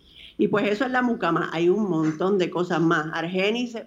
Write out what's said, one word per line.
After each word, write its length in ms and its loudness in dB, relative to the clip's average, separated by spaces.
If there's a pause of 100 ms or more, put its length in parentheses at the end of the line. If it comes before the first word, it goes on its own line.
(360)
Y 120 2
pues 200 0
eso 160 0
es 60 -4
la 120 0
mucama. 500 0
Hay 160 2
un 200 2
montón 500 0
de 120 0
cosas 300 0
más. 320 2
Argenis 640 -2 (100)